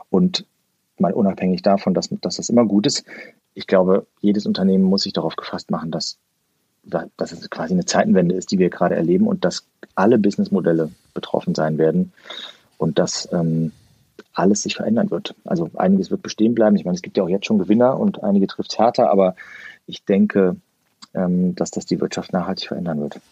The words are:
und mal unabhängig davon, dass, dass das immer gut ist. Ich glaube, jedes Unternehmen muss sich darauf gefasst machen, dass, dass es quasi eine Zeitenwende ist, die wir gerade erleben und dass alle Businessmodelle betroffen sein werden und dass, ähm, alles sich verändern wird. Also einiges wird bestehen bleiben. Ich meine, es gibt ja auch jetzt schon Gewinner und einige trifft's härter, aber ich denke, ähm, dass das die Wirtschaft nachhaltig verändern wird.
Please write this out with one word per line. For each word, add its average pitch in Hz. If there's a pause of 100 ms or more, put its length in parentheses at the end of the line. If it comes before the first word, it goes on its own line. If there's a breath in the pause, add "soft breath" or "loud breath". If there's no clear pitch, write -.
(100)
und 180 (540)
mal 90
unabhängig 92
davon, 98
dass, 92 (140)
dass 95
das 92
immer 117
gut 101
ist. - (500 loud breath)
Ich -
glaube, 92 (140)
jedes 101
Unternehmen 95
muss 95
sich 98
darauf 82
gefasst -
machen, 82
dass, - (640)
dass -
es -
quasi 82
eine 175
Zeitenwende 95
ist, -
die 101
wir 90
gerade 87
erleben 85
und -
dass - (300)
alle 107
Businessmodelle 95 (240)
betroffen -
sein 78
werden 80 (680 loud breath)
und 78
dass, -
ähm, 82 (640)
alles 202
sich -
verändern 214
wird. - (100)
Also 165
einiges -
wird -
bestehen 110
bleiben. 107
Ich 87
meine, 90
es 87
gibt -
ja 104
auch 87
jetzt 98
schon 110
Gewinner 117
und 104
einige 98
trifft's -
härter, 113
aber 92 (500 loud breath)
ich -
denke, 98 (580)
ähm, 180
dass -
das -
die 90
Wirtschaft -
nachhaltig 92
verändern 85
wird. 73 (120)